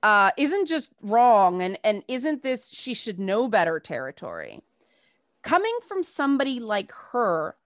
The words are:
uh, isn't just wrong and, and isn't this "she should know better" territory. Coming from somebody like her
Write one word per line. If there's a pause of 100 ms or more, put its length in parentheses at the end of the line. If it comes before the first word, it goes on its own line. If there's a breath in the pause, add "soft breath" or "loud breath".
uh,
isn't
just (120)
wrong
and,
and
isn't
this
"she
should
know
better"
territory. (800)
Coming (100)
from
somebody
like (200)
her